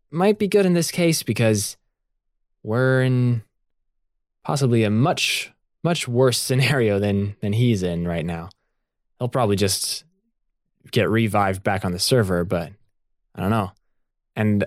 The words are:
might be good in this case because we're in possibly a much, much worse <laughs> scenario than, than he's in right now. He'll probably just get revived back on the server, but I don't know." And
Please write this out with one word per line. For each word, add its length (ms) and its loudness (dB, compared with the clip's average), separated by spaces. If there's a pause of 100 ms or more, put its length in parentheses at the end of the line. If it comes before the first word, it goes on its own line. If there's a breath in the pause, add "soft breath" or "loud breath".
(100)
might 280 2
be 100 0
good 180 4
in 80 4
this 160 0
case 320 0
because 540 0 (880)
we're 400 0
in 400 0 (1000)
possibly 420 0
a 60 0
much, 640 0 (300)
much 240 -2
worse 320 2
<laughs> 100 -6
scenario 500 2
than, 420 0
than 120 -2
he's 300 2
in 240 -2
right 180 -4
now. 240 -8 (680)
He'll 100 -4
probably 280 0
just 480 -2 (840)
get 200 0
revived 520 0
back 220 -4
on 80 -4
the 60 -6
server, 460 0
but 280 -6 (600)
I 80 -10
don't 80 0
know." 220 -2 (640)
And 300 0